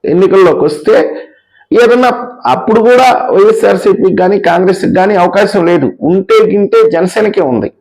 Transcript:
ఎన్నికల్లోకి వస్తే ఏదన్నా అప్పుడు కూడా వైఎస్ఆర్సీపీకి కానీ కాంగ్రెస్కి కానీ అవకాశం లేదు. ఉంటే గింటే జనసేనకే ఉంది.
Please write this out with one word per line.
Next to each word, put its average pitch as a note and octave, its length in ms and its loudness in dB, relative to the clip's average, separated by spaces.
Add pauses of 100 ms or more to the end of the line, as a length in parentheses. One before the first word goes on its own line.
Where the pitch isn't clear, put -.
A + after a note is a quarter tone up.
ఎన్నికల్లోకి F3 600 2
వస్తే - 300 -2 (880)
ఏదన్నా B3 260 2 (360)
అప్పుడు G#3+ 340 0
కూడా B3 520 2
వైఎస్ఆర్సీపీకి G3 840 0
కానీ F#3 240 0
కాంగ్రెస్కి F#3 540 -2
కానీ F#3+ 220 0
అవకాశం F#3+ 500 0
లేదు. E3 260 0 (100)
ఉంటే F#3+ 440 0
గింటే G3+ 460 0
జనసేనకే G#3 500 -2
ఉంది. B2 400 -2